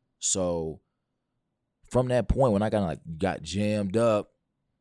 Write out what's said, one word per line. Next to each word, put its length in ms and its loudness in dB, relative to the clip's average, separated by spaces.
So 640 -2
from 200 2
that 200 2
point, 240 4
when 100 2
I 60 0
kinda, 160 0
like, 160 -4
got 260 -2
jammed 540 -2
up, 340 2